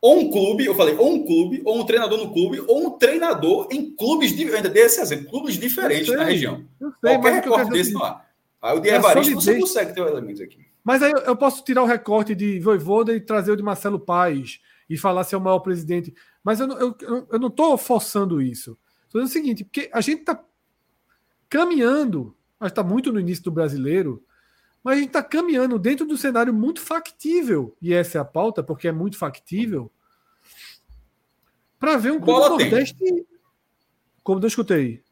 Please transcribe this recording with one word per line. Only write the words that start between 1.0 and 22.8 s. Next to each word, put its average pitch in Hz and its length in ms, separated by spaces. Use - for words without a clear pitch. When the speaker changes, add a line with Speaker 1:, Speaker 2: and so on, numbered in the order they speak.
Speaker 1:
um 269 140
clube, 180 380
ou 220 160
um - 40
treinador 220 340
no 220 140
clube, 175 360
ou 285 180
um 294 100
treinador 262 760
em 285 240
clubes, 262 380
di-, 320 120
eu - 100
ainda 190 140
dei 226 140
esse - 160
exemplo, 143 280
clubes 262 300
diferentes 254 480
Speaker 2:
Eu 240 80
sei, - 20
Speaker 1:
na 311 80
região. 147 400
Speaker 2:
eu 285 120
sei, - 60
Speaker 1:
Qualquer 247 160
Speaker 2:
mas 370 60
o - 40
que - 60
eu 240 40
quero 247 120
Speaker 1:
recorte 208 40
Speaker 2:
dizer - 0
é 226 40
o - 0
Speaker 1:
desse 185 200
não 196 80
Speaker 2:
seguinte, - 200
Speaker 1:
há. 113 80
Aí 151 60
o 165 40
de 202 80
Speaker 2:
é 214 40
a - 40
Speaker 1:
Evaristo, 269 380
você 185 100
Speaker 2:
solidez. 247 240
Speaker 1:
consegue - 240
ter 180 100
elementos 117 380
aqui. - 240
Speaker 2:
Mas 254 180
aí 285 80
eu, 294 80
eu 254 180
posso 269 280
tirar 254 180
o 247 40
recorte 220 480
de 196 260
Vojvoda 202 540
e 220 60
trazer 208 300
o 208 60
de 208 60
Marcelo 202 360
Paes 175 600
e 160 80
falar 180 280
se - 100
é 196 40
o - 20
maior 185 180
presidente. 175 560
Mas 214 160
eu 262 80
não, 269 100
eu, 247 240
eu, 240 300
eu 226 80
não 254 100
tô 311 260
forçando 202 640
isso. 120 380
Tô 220 100
dizendo 254 80
o - 40
seguinte, 269 320
porque - 280
a 226 80
gente 311 240
tá - 160
caminhando, 269 880
mas 190 140
tá 214 100